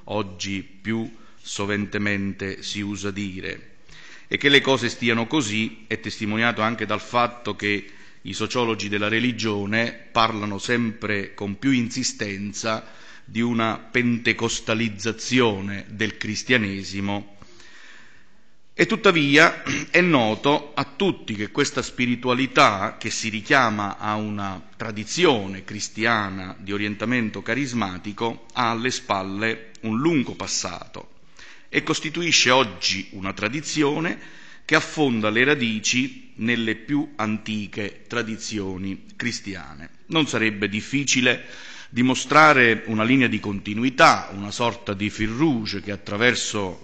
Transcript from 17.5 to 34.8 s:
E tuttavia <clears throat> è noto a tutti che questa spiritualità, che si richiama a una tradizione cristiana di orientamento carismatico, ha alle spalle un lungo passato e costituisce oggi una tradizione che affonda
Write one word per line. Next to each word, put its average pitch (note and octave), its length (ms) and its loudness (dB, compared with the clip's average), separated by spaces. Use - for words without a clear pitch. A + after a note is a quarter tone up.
E E3+ 120 4
tuttavia E3 760 6
<clears throat> - 300 -4
è E3+ 100 6
noto C#3+ 720 4
a C3+ 100 0
tutti - 520 -2
che G2+ 160 -4
questa C3+ 320 0
spiritualità, B2 1120 2
che A2+ 140 -6
si - 180 -4
richiama G#2+ 680 2
a G#2+ 160 -2
una G#2 440 -4
tradizione G#2+ 880 0
cristiana G2+ 920 -2
di G2 140 -8
orientamento G#2 720 -2
carismatico, A2+ 1080 -4
ha A#2+ 180 0
alle A#2 180 -2
spalle G#2 800 -4
un A2 180 0
lungo C#3+ 340 2
passato - 800 -8
e D3 140 0
costituisce D#3+ 640 0
oggi G2 640 2
una F#2+ 220 -6
tradizione D3+ 1080 -2
che D#3 100 2
affonda B2 540 2